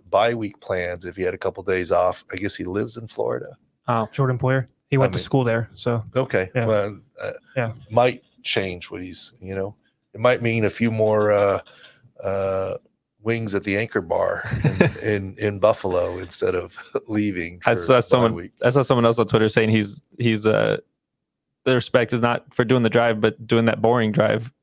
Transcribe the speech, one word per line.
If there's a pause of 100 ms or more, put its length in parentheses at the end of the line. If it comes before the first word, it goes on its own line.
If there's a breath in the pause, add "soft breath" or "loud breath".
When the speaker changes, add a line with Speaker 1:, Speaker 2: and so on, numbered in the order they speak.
Speaker 1:
bye
week
plans
if
he
had
a
couple
days
off.
I
guess
he
lives
in
Florida. (320)
Speaker 2:
Oh.
Speaker 3:
Jordan
Poyer. (220)
He
went
Speaker 1:
I
Speaker 3:
to
Speaker 1:
mean,
Speaker 3:
school
there,
so. (120)
Speaker 1:
Okay.
Speaker 3:
Yeah.
Speaker 1:
Well, (220)
uh, (240)
Speaker 3:
Yeah. (180)
Speaker 1:
might (200)
change
what
he's,
you
know, (380)
it
might
mean
a
few
more,
uh, (640 loud breath)
uh, (460)
wings
at
the
Anchor
Bar (100)
Speaker 2:
<laughs>
Speaker 1:
in,
in,
in
Buffalo
instead
of (180)
<laughs>
leaving
Speaker 2:
That's,
Speaker 1:
for
Speaker 2:
that's
Speaker 1:
bye
Speaker 2:
someone,
Speaker 1:
week. (120)
Speaker 2:
I
saw
someone
else
on
Twitter
saying
he's, (160)
he's,
uh, (840)
the
respect
is
not
for
doing
the
drive,
but
doing
that
boring
drive (120)